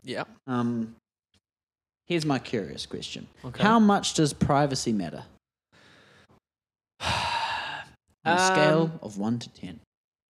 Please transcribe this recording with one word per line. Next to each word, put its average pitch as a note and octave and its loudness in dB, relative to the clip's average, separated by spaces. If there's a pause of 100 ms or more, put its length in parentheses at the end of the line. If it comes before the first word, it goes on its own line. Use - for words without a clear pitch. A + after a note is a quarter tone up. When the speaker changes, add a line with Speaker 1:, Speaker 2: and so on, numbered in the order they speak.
Speaker 1:
yeah. B2 -8 (240)
Speaker 2:
Um, A#2+ -2 (1080)
here's E3+ -2
my C#3 0
curious F2+ -6
question. - -12 (160)
Speaker 1:
Okay. A#2+ -4
Speaker 2:
How A3 6
much G3+ 4
does D3+ 4
privacy C3+ 0
matter? E2 -4
Speaker 1:
<sighs> - -20
Speaker 2:
On - -4
a - 2
scale E3 4
Speaker 1:
Um, D#3+ -6
Speaker 2:
of G2+ -12
one A2+ -2
to A#2+ -12
ten. - -14 (500)